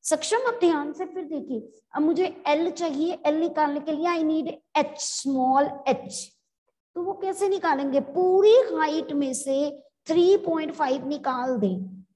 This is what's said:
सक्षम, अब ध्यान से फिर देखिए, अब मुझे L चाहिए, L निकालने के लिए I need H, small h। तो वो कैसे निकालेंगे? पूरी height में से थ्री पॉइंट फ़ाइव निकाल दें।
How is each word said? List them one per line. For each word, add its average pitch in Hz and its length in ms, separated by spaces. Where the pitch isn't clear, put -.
सक्षम, 440 420
अब 480 120
ध्यान 311 340
से 370 120
फिर 349 200
देखिए, 269 340
अब 285 60
मुझे 330 240
L 320 240
चाहिए, 330 540
L 302 140
निकालने 302 400
के 294 120
लिए 311 160
I 339 160
need 311 280
H, 285 240
small 262 680
h। - 340
तो 349 80
वो 381 180
कैसे 381 280
निकालेंगे? 277 500
पूरी 370 540
height 320 420
में 277 220
से 269 340
थ्री 349 380
पॉइंट 311 280
फ़ाइव 269 340
निकाल 262 520
दें। 185 460